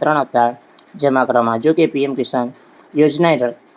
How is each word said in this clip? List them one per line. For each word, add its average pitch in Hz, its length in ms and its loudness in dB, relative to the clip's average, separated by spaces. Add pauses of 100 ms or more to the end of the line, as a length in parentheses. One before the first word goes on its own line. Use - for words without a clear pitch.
ત્રણ 151 240 0
હપ્તા 120 240 0 (520)
જમા 131 280 2
કરવામાં 120 260 0
આવે. 113 100 -6
જો 156 140 2
કે 160 80 2
પી 135 180 -2
એમ 139 100 -4
કિસાન 123 340 -4 (460)
યોજના 156 400 2
હેઠળ 123 200 -2 (220)